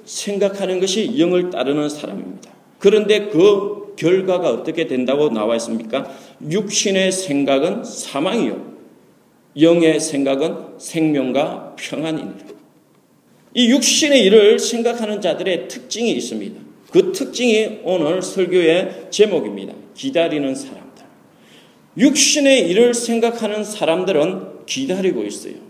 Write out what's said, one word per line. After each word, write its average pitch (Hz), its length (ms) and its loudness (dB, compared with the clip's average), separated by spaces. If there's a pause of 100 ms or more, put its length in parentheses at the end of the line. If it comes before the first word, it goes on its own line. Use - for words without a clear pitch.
생각하는 196 760 -4
것이 185 380 -2
영을 180 320 2
따르는 147 400 -2
사람입니다. - 640 -12 (260)
그런데 208 500 2
그 190 680 2
결과가 175 540 0
어떻게 156 360 -4
된다고 131 420 0
나와 110 280 0
있습니까? 117 520 -6 (400)
"육신의 190 600 0
생각은 143 720 0
사망이요, 156 880 -4 (840)
영의 160 400 4
생각은 139 560 -2 (220)
생명과 143 1000 -2
평안이니라." - 720 -8 (1040)
이 240 160 4
육신의 277 520 4
일을 214 360 8
생각하는 233 600 -2
자들의 180 480 -2
특징이 226 440 -6
있습니다. 110 500 -6 (300)
그 180 200 4
특징이 220 720 0
오늘 180 380 0
설교의 180 880 0
제목입니다. 113 640 0 (220)
기다리는 143 600 -2
사람들. - 340 -14 (1080)
육신의 269 720 4
일을 240 240 6
생각하는 226 720 -2
사람들은 180 1000 -2
기다리고 147 580 -2
있어요. 101 320 -10 (140)